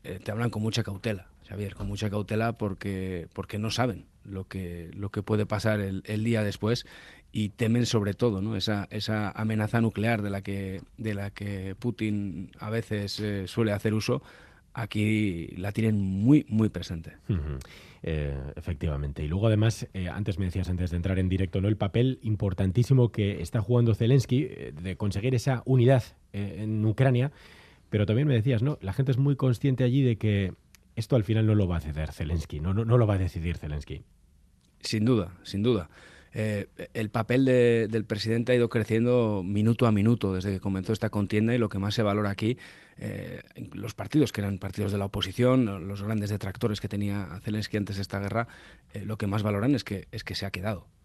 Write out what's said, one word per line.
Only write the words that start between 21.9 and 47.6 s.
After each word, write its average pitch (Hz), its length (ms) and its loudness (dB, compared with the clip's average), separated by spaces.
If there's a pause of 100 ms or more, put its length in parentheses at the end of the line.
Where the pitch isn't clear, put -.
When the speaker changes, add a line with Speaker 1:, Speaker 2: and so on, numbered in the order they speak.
Speaker 2:
importantísimo 107 880 2
que 101 300 -2
está 107 180 -4
jugando 117 340 4
Zelensky, 123 540 4
eh, 62 300 -10
de 90 180 -6
conseguir 104 380 -2
esa 120 320 0
unidad, 127 360 8 (320)
eh, 98 260 -6
en 107 240 0
Ucrania. 127 480 4 (580)
Pero 104 160 2
también 131 220 4
me 135 60 4
decías, 113 280 2
¿no? 143 200 0
La 98 100 -4
gente 135 200 0
es 117 60 2
muy 139 180 4
consciente 131 480 2
allí 131 180 4
de 117 140 4
que 98 360 2 (440)
esto 117 200 0
al 107 80 4
final 110 220 4
no 107 80 6
lo 104 140 4
va 87 100 0
a - 20 0
ceder 76 320 -6
Zelensky, 78 480 -4
no, 90 140 -2
no, 113 100 0
no 120 140 4
lo 113 80 6
va 104 80 2
a 92 40 2
decidir 85 400 -2
Zelensky. 76 440 -8 (800)
Speaker 1:
Sin 107 240 -2
duda, 101 380 2
sin 98 200 -6
duda. 107 280 0 (440)
Eh, 107 340 -4 (260)
el 107 160 -4
papel 123 340 2
de, 120 460 4
del 110 160 -2
presidente 110 460 0
ha - 20 6
ido 120 160 4
creciendo 113 760 2
minuto 107 420 2
a 110 60 6
minuto 104 400 4
desde 92 180 -2
que 95 100 -2
comenzó 95 340 0
esta 107 160 -2
contienda 107 440 2
y 123 40 2
lo 107 100 2
que 101 100 -4
más 101 160 0
se 117 80 0
valora 101 280 2
aquí, 110 260 -2 (400)
eh, 101 460 -10 (320)
los 101 180 -10
partidos 120 400 0
que - 80 -6
eran 101 160 -2
partidos 101 360 -4
de 104 60 -2
la 98 60 -2
oposición, 101 840 0
los 98 160 -8
grandes 104 280 -2
detractores 104 500 -4
que 98 80 -8
tenía 101 540 -4
Zelensky 107 340 -4